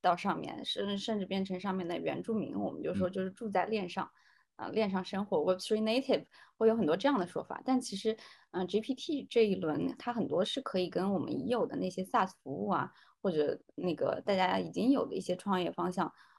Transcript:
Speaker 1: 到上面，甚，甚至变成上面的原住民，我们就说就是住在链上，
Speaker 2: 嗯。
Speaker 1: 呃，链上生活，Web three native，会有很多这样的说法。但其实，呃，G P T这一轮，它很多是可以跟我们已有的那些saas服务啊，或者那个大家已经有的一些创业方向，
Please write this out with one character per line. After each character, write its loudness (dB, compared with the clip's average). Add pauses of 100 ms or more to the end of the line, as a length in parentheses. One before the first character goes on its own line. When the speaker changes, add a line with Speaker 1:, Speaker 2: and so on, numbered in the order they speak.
Speaker 1:
到 6
上 -2
面， -8
甚， -4
甚 -4
至 -2
变 -2
成 -4
上 -2
面 -2
的 -4
原 -4
住 -4
民， -4
我 -2
们 -10
就 -2
说 0
就 -4
是 -4
住 -10
在 2
链 -2
上， -6
Speaker 2:
嗯。 -16
Speaker 1:
呃， -6
链 2
上 0
生 -4
活 0
，Web 2
three 0
native， 2 (320)
会 6
有 6
很 2
多 4
这 2
样 4
的 0
说 -4
法。 -8
但 4
其 -8
实， 0 (360)
呃 -2
，G 2
P -2
T -4
这 6
一 4
轮， 0
它 -4
很 0
多 2
是 -4
可 -2
以 0
跟 0
我 2
们 -2
已 -2
有 2
的 -6
那 0
些 -4
saas 2 (120)
服 -8
务 -4
啊， 0 (300)
或 0
者 2 (160)
那 0
个 0
大 4
家 4
已 -2
经 2
有 4
的 -6
一 -2
些 -2
创 0
业 -2
方 -2
向， 0 (260)